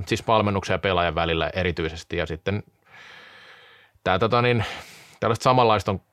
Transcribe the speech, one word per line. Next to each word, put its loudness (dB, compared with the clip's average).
siis -4
valmennuksen 0
ja 0
pelaajan 0
välillä 0
erityisesti, -4
ja -2
sitten -4
tää, 2
tota 2
niin, 2
tällaista 0
samanlaista 4
on, -2